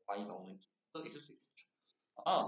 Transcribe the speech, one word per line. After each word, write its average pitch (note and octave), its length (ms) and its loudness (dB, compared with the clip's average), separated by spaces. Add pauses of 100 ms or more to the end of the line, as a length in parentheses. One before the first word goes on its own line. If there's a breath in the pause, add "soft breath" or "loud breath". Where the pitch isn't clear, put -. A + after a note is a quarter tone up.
Y가 G2+ 300 -6
오는 F#2+ 240 -14
케이스도 - 480 -14
있을 D3 140 -12
수 C#3+ 120 -18
있겠죠. - 360 -20 (560)
아, F3 240 6